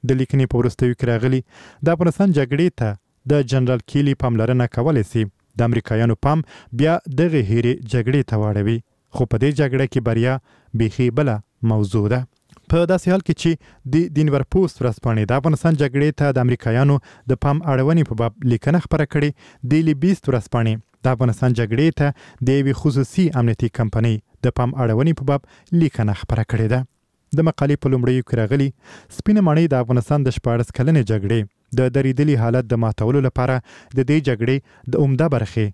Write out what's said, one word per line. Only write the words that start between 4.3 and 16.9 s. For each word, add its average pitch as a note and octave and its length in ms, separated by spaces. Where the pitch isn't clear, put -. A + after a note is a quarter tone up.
کولی B2 340
سي A2 140
د A#2+ 120
امریکایانو A2+ 460
پام D3+ 220
بیا D#3 160
دغې D#3+ 220
هیرې A#2+ 220
جګړې B2+ 300
ته A2+ 100
واړوي، G#2 380
خو B2 180
په A#2 120
دې C#3 60
جګړه C3+ 320
کې - 160
بریا A#2 260
بیخي A2+ 460
بله C3 180
موضوع G#2 420
ده. B2+ 80
په E3+ 200
داسې F#3 200
حال F#3+ 160
کې E3 140
چې E3 100
د D#3+ 220
دین D#3 180
ور C#3 100
پوسټ F#3 280
ورځپاڼې A#2 480
د A#2+ 100
افغانستان D#3+ 420
جګړې C#3 280
ته C#3+ 160
د B2+ 100
امریکایانو B2 500